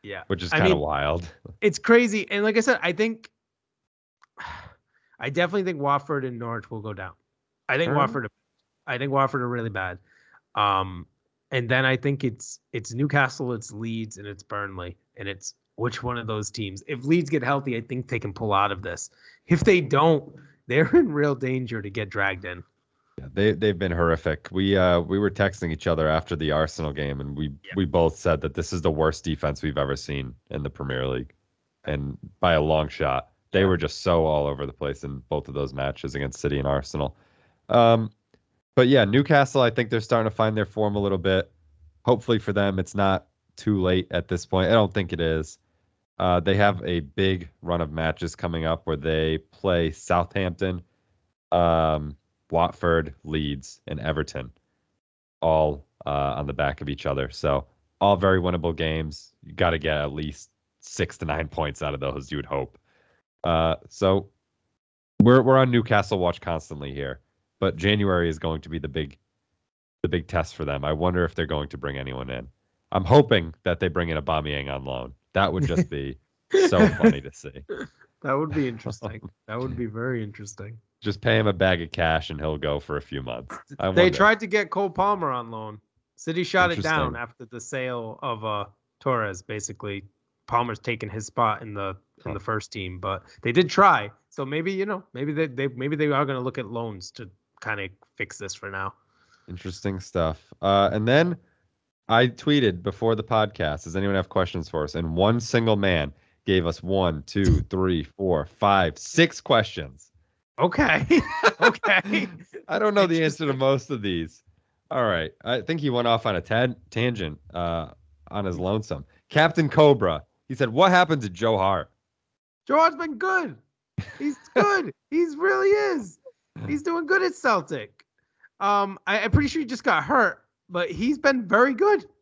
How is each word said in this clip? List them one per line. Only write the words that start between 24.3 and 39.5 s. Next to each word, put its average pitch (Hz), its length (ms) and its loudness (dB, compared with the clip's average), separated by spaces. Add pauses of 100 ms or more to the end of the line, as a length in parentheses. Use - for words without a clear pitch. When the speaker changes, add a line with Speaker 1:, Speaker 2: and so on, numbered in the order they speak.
Speaker 2:
We, 98 240 2
uh, 90 240 6
we 92 200 0
were 104 120 2
texting 98 400 -2
each 80 160 -6
other 80 220 2
after 78 260 -2
the 76 160 -2
Arsenal 78 400 -2
game, 71 300 -6
and 71 160 -10
we, 76 80 -4 (180)
Speaker 1:
Yeah. - 140 -20
Speaker 2:
we 98 80 2
both 80 320 2
said 80 240 0
that 78 140 -4
this - 180 -6
is 87 80 -4
the 82 100 2
worst 78 320 0
defense 76 400 -4
we've 73 140 -4
ever 69 180 -2
seen 67 380 -8 (160)
in 73 140 -8
the 69 60 -6
Premier 65 380 -6
League, 65 260 -6 (520)
and 69 320 -6 (240)
by 87 120 4
a 78 80 4
long 78 280 0
shot. 67 400 -4 (220)
They 95 100 4
Speaker 1:
Yeah. 98 60 6
Speaker 2:
were 92 100 2
just 78 240 -6
so 85 240 2
all 76 220 0
over 71 180 -4
the 65 80 -8
place 71 320 -8
in 69 140 -10 (100)
both 73 180 -4
of 69 60 -10
those 67 200 -4
matches 67 420 -6
against 69 260 -6
City 71 180 -2
and 69 80 -4
Arsenal. 69 480 -4 (540)
Um, 117 420 4 (640)
but 127 140 6
yeah, 131 160 6
Newcastle, 139 560 4